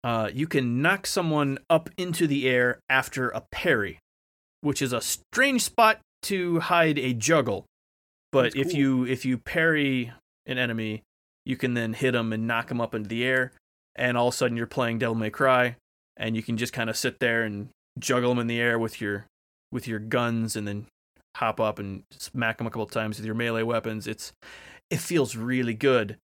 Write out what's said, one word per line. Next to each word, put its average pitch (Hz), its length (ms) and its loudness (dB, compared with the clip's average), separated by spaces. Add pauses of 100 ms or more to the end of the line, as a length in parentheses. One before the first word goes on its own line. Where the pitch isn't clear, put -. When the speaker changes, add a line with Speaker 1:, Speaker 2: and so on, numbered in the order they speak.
Speaker 1:
Uh, 113 300 0
you 143 140 -2
can 127 340 0
knock 190 260 2
someone 151 520 0 (100)
up 165 280 4
into 175 300 0
the 139 200 2
air 123 320 2 (100)
after 131 400 0
a - 220 -6
parry, 110 480 0 (640)
which 143 200 0
is 127 120 0
a 117 80 -2
strange - 640 0
spot 220 360 4 (240)
to 180 360 0
hide 160 380 4
a 127 160 0
juggle. 120 520 2 (640)
But 135 120 6
Speaker 2:
That's 117 120 0
Speaker 1:
if 143 160 0
Speaker 2:
cool. 175 80 -2
Speaker 1:
you, 131 260 4
if 131 200 -2
you 127 120 0
parry 143 760 0 (340)
an 127 120 -4
enemy, 113 440 -2 (440)
you 131 120 -2
can 123 160 -2
then 113 200 -2
hit 127 220 0
'em 113 180 0
and 113 140 -2
knock 117 240 -2
'em 120 100 -2
up 113 140 -4
into 107 140 -4
the 113 140 -2
air, 127 300 0 (420)
and 123 220 0
all 120 120 4
of 123 40 -2
a - 40 -6
sudden 120 200 0
you're 117 100 -2
playing 117 320 -2
Devil 117 160 0
May 110 140 -2
Cry, 123 460 4 (420)
and 113 180 -4
you 110 80 -4
can 117 140 -2
just 120 160 -4
kinda 113 200 -4
sit - 260 -2
there 117 240 2
and 104 260 -6 (280)
juggle 123 340 2
'em 120 80 2
in 117 80 -2
the 117 120 -2
air 117 200 2
with 113 220 -4
your, 101 240 -4 (460)
with 123 160 -6
your 113 120 -4
guns, 113 560 -2
and 104 120 -6
then 104 200 -8 (500)
hop 110 220 -2
up 110 200 0
and 98 320 -10
smack - 500 -4
'em 117 60 -4
a - 20 -4
couple 110 180 -4
times 110 300 -4
with 107 80 -10
your 110 100 -4
melee 117 280 0
weapons. 110 440 -4
It's, - 240 -10 (580)
it 165 100 -2
feels 131 360 0
really 120 380 0
good. 113 500 2